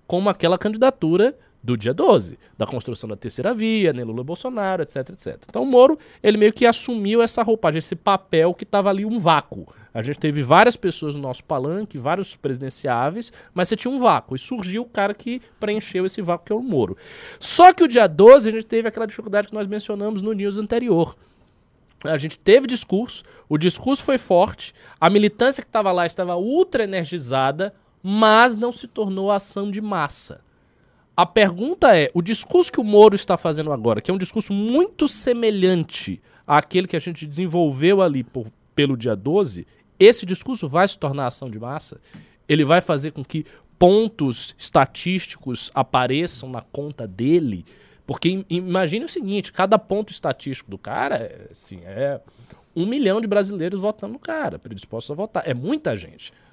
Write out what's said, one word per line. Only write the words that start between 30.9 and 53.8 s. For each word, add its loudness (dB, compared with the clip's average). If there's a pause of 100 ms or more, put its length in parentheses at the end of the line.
A 2
pergunta 2
é: 4
o 0
discurso 0
que -2
o -4
Moro 8
está -2
fazendo -4
agora, 0
que -6
é 0
um -4
discurso -6
muito 0
semelhante 0 (240)
àquele 2
que -6
a -2
gente -10
desenvolveu 0
ali 2
por, -10 (280)
pelo 2
dia -2
doze, -4 (340)
esse 8
discurso -6
vai 0
se -10
tornar -6
ação -10
de -12
massa? -12 (480)
Ele 4
vai 4
fazer -4
com -12
que -8 (340)
pontos 2
estatísticos -2
apareçam -2
na -12
conta -12
dele? -2 (440)
Porque -4
im-, -6
imagine -2
o -12
seguinte: -6
cada 2
ponto -4
estatístico -8
do -12
cara, -6
é, -12
assim, -20
é -6 (520)
um -4
milhão 0
de -6
brasileiros -2